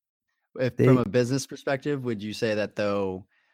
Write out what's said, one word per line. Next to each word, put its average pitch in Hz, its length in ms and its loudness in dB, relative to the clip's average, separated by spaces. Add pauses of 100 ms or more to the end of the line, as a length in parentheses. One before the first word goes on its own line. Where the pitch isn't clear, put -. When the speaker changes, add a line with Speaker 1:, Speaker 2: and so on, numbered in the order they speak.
(580)
Speaker 1:
If, 127 180 -2
Speaker 2:
They 123 100 4
Speaker 1:
from 127 120 8
a 120 100 2
business 123 380 0
perspective, 143 580 -4
would 113 180 -4
you 107 100 -8
say 107 240 -2
that, 101 200 -4
though, 101 500 -2 (280)